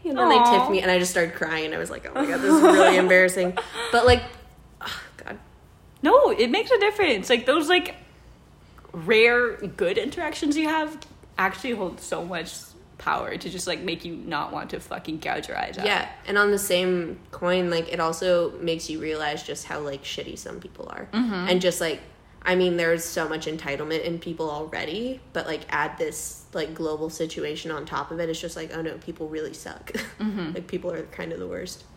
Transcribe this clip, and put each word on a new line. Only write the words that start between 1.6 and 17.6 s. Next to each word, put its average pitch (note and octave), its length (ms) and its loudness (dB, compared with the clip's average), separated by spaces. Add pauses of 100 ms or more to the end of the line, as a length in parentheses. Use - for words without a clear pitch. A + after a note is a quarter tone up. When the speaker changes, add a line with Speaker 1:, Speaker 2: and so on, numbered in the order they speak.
Speaker 1:
and D#3+ 80 -6
I E3 40 -4
was E3 120 -6
like, - 200 -10
"Oh C4 100 -4
my D4 80 2
God, C4 120 -2
this C#4 120 4
is D#4 80 8
really F#3 360 8
Speaker 2:
<laughs> F#3 80 4
Speaker 1:
embarrassing." F3+ 520 4 (360)
But, A#3+ 140 4
like, B3 160 8 (580)
oh - 200 -10 (240)
God. - 140 -12 (640)
Speaker 2:
No, A#4 280 8
it A#3 200 4
makes G#4+ 220 0
a A4+ 80 6
difference. F#4 500 2
Like, A#3 160 4
those, D4 220 2
like, F4+ 260 2 (960)
rare A3+ 640 4
good F#3+ 420 -2
interactions D4+ 580 -2
you D#4 120 0
have D#4 300 -2 (400)
actually F#3+ 340 -2
hold G3 280 -6
so E3 240 -6
much F3 280 -8 (460)
power - 380 -2
to - 140 -10
just, F#3 160 -8
like, E3 140 -4
make E3+ 240 -6
you E3+ 120 -10
not - 360 -6
want - 180 -8
to - 100 -8
fucking D#3+ 380 -10
gouge - 300 -6
your - 80 -6
eyes - 220 -6
out. - 80 -4
Speaker 1:
Yeah, G3+ 220 0 (180)
and G3+ 100 -2
on G3+ 140 6
the G3+ 80 2
same F3+ 600 0 (120)
coin, F3+ 400 0